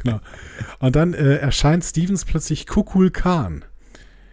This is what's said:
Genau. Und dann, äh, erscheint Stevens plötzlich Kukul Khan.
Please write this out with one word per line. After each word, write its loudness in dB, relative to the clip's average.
Genau. -2
Und 0
dann, 4
äh, 4
erscheint 2
Stevens -2
plötzlich -4
Kukul 2
Khan. -2